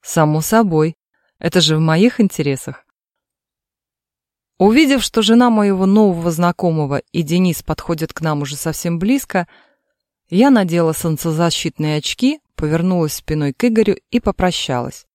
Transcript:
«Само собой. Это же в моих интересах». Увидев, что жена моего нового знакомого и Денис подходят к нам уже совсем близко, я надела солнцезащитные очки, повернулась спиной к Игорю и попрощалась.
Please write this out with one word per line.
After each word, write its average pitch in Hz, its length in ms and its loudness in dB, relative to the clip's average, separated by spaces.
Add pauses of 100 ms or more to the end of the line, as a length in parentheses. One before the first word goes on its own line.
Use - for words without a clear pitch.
«Само 156 380 0
собой. 165 560 0 (440)
Это 170 220 0
же 156 140 2
в 156 40 0
моих 160 400 2
интересах». 139 640 -2 (1700)
Увидев, 262 440 4
что - 200 -2
жена 233 260 4
моего 202 380 2
нового 190 440 2
знакомого 160 680 -2 (140)
и 170 100 -2
Денис 170 400 0
подходят 160 500 -6
к - 80 -14
нам 151 220 -2
уже 143 140 -10
совсем 170 420 -6
близко, 196 500 -2 (800)
я 220 220 4
надела 170 420 2
солнцезащитные 160 1040 -2
очки, 262 440 -2 (160)
повернулась 165 580 -2
спиной 147 400 -4
к - 100 -2
Игорю 220 320 2 (140)
и 247 100 0
попрощалась. 139 960 -4